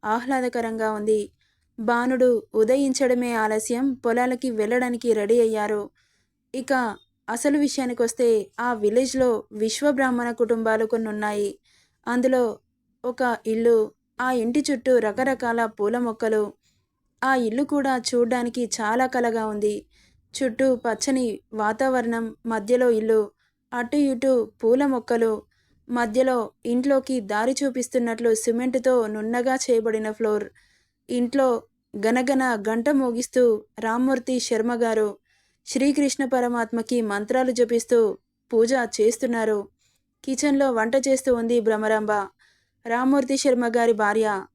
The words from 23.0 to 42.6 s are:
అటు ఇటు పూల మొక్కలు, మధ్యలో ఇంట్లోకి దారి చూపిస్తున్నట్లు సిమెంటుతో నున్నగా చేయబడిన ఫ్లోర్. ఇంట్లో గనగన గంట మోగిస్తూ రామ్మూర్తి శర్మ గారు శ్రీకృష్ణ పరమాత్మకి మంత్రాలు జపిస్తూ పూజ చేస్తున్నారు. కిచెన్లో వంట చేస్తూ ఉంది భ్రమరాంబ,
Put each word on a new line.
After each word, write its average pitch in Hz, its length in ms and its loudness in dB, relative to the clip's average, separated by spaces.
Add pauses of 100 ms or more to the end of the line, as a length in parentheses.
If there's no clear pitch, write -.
అటు 240 300 -4
ఇటు 262 300 2 (220)
పూల 240 320 2
మొక్కలు, 233 460 0 (560)
మధ్యలో 247 480 0 (300)
ఇంట్లోకి 262 540 0
దారి 208 340 -2
చూపిస్తున్నట్లు 240 800 -2
సిమెంటుతో 247 600 0 (120)
నున్నగా 233 480 -2
చేయబడిన 220 560 0
ఫ్లోర్. 214 360 -2 (640)
ఇంట్లో 247 400 0 (460)
గనగన 247 500 0 (100)
గంట 220 340 -2
మోగిస్తూ 254 540 0 (360)
రామ్మూర్తి 254 600 0
శర్మ 226 340 -2
గారు 220 340 0 (580)
శ్రీకృష్ణ 277 580 0
పరమాత్మకి 240 800 -2
మంత్రాలు 220 500 -2
జపిస్తూ 233 460 2 (520)
పూజ 233 220 2 (200)
చేస్తున్నారు. 226 680 0 (640)
కిచెన్లో 277 480 0
వంట 226 240 0
చేస్తూ 269 380 0
ఉంది 233 260 0
భ్రమరాంబ, 214 520 0 (720)